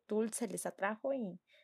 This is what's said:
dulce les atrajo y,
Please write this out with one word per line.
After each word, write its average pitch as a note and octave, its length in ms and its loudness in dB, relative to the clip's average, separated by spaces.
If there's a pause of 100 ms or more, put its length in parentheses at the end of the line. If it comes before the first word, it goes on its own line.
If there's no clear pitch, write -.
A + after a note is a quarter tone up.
dulce A3 400 2
les F3+ 180 -4
atrajo A3 480 0
y, F#3+ 260 -2 (240)